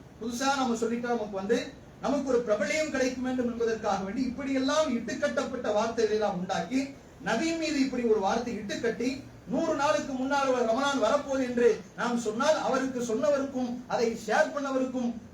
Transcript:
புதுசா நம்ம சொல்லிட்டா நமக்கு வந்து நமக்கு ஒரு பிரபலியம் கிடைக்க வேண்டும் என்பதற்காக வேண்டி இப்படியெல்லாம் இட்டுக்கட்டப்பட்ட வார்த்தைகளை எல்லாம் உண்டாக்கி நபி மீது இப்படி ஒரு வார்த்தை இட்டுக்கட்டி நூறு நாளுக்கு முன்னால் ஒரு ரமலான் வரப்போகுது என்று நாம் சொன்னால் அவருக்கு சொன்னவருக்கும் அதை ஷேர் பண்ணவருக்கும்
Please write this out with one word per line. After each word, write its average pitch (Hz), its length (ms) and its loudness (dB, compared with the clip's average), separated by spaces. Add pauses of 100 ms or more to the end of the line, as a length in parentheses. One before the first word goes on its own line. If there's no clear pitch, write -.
(220)
புதுசா 262 340 -2
நம்ம 247 200 2
சொல்லிட்டா 233 320 -2
நமக்கு 214 240 -2
வந்து 202 360 0 (340)
நமக்கு 269 280 0
ஒரு 240 180 4
பிரபலியம் 302 440 0
கிடைக்க 254 300 0
வேண்டும் 254 300 -2
என்பதற்காக 220 520 0
வேண்டி 208 180 -2
இப்படியெல்லாம் 269 760 0
இட்டுக்கட்டப்பட்ட 262 760 -2
வார்த்தைகளை 214 460 2
எல்லாம் 190 200 0
உண்டாக்கி 196 560 -2 (260)
நபி 311 340 0
மீது 311 240 0
இப்படி 247 240 0
ஒரு 214 160 4
வார்த்தை 226 380 0
இட்டுக்கட்டி 247 680 -4 (240)
நூறு 311 280 0
நாளுக்கு 294 380 0
முன்னால் 269 340 0
ஒரு 240 180 4
ரமலான் 262 380 2
வரப்போகுது 269 400 2
என்று 240 380 4 (140)
நாம் 233 240 0
சொன்னால் 262 380 2
அவருக்கு 254 460 0
சொன்னவருக்கும் 254 840 0
அதை 226 400 0
ஷேர் 269 280 2
பண்ணவருக்கும் 254 580 -2 (200)